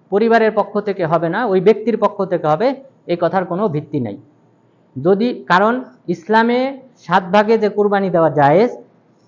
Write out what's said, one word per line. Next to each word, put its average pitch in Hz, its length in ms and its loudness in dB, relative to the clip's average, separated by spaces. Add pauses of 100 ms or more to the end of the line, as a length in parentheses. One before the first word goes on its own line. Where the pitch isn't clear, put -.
(100)
পরিবারের 220 420 2
পক্ষ 208 280 -2
থেকে 196 260 -4
হবে 165 220 0
না, 214 180 -4
ওই 190 140 0
ব্যক্তির 220 380 2
পক্ষ 202 260 -2
থেকে 170 220 -2
হবে, 190 280 2 (320)
এই 170 140 -2
কথার 180 240 0
কোনো 185 240 -4
ভিত্তি 151 320 -6
নাই। 104 160 -6 (880)
যদি, 202 440 0
কারণ 220 360 0 (240)
ইসলামে 233 720 -2 (160)
সাত 185 280 -2
ভাগে 208 340 2
যে 208 100 0
কুরবানি 202 420 0
দেওয়া 165 200 2
জায়েজ, 147 480 2 (500)